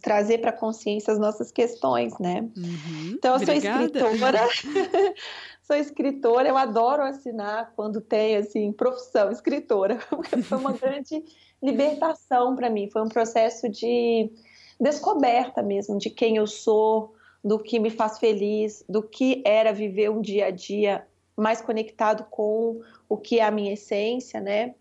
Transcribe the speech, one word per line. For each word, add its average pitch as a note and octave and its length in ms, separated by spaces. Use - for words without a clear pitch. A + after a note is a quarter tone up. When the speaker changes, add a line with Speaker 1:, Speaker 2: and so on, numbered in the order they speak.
Speaker 1:
trazer G#3+ 380
pra A3+ 120
consciência A3 640
as G#3+ 60
nossas G#3+ 300
questões, C3 720
né? F3+ 220
Speaker 2:
Uhum. E3 560
Speaker 1:
Então, B3+ 220
eu - 40
sou - 160
Speaker 2:
Obrigada. A#3+ 300
Speaker 1:
escritora, B3 560
<laughs> F#4 640
sou D4 140
escritora, C#4 720
eu C4 80
adoro C4 460
assinar A3+ 680
quando G#3+ 280
tem, G#3+ 340
assim, G#3 380
profissão, B3 580
escritora, A#3+ 720
<laughs> - 60
porque C#4 320
foi C4 160
uma C4 160
grande C#4 500
libertação C#4 920
pra B3 120
mim, G#3 200
foi A3 140
um A3 60
processo A3+ 600
de A#3 600
descoberta C4+ 840
mesmo G3+ 340
de G#3 120
quem A3 280
eu G#3+ 100
sou, G#3+ 680
do G#3+ 140
que G#3+ 220
me A3 120
faz G#3+ 280
feliz, G#3+ 680
do G#3 120
que C4 440
era A3 260
viver G#3 380
um A3 100
dia G3 280
a F#3+ 40
dia G3 560
mais A3 240
conectado A3 680
com A3+ 520
o G#3+ 80
que A3+ 240
é A3 40
a G#3+ 80
minha G#3 220
essência, A3 680
né? G#3 400